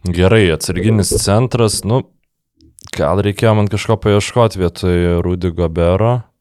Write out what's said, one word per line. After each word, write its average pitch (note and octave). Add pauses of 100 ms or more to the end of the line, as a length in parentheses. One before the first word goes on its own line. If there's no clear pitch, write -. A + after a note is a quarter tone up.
Gerai, F#2
atsarginis F#2
centras, A2+
nu, A#2 (840)
gal E2
reikėjo G#2
man G#2
kažko G#2+
paieškot G#2
vietoj F2
Rudy F2+
Gobero F2 (280)